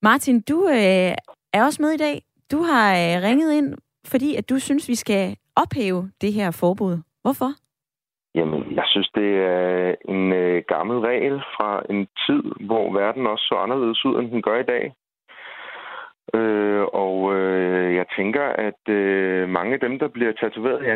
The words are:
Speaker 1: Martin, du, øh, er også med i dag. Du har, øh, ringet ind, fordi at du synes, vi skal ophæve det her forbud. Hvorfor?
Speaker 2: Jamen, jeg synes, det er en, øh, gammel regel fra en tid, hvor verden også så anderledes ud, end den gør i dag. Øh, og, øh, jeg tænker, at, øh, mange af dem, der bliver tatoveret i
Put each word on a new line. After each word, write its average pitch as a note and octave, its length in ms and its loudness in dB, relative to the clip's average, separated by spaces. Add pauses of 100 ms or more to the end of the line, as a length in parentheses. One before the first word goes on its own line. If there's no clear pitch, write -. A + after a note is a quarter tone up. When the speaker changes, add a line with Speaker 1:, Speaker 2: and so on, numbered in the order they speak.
Speaker 1:
Martin, A#3+ 380 4
du, E4+ 280 0
øh, F#3+ 440 4 (440)
er A3 80 4
også D4+ 180 0
med D4+ 100 2
i D4+ 140 -2
dag. D4 160 -4 (300)
Du C#4+ 100 0
har, C4+ 240 4 (160)
øh, E3+ 260 0
ringet D4+ 240 4
ind, D4 260 0 (280)
fordi C#4 300 0
at - 140 -6
du C4 80 0
synes, C#4 300 -2
vi A#3+ 60 0
skal G3 420 -2 (200)
ophæve F#3+ 540 -2 (100)
det G#3 120 0
her G3+ 180 0 (100)
forbud. F#3 340 0 (280)
Hvorfor? C4+ 280 -2 (840)
Speaker 2:
Jamen, D#2 400 -2
jeg - 120 -2
synes, - 280 0
det G#2 220 0
er F2+ 580 0 (140)
en, F#2+ 240 2
øh, F2+ 360 2
gammel F#2+ 300 -2
regel B2 420 0 (160)
fra G#2 340 -2
en G2+ 180 -2 (180)
tid, C#3+ 160 2 (240)
hvor G2+ 260 0
verden A2+ 340 0
også G#2+ 220 -2
så B2+ 60 0
anderledes A2+ 500 -2
ud, C3+ 140 2
end A#2+ 120 -2
den A#2 120 -2
gør A2 180 0
i B2+ 140 -2
dag. - 200 -4 (1400)
Øh, G#2 480 2
og, F#2+ 520 0
øh, F#2 600 2
jeg F2+ 120 0 (100)
tænker, A2 280 0
at, G#2+ 440 -4
øh, F#2+ 600 0
mange F#2 260 0
af C3 60 -2
dem, C3 180 -2
der D3+ 100 -2
bliver A#2 240 -2
tatoveret A2+ 500 -2
i C3 140 -4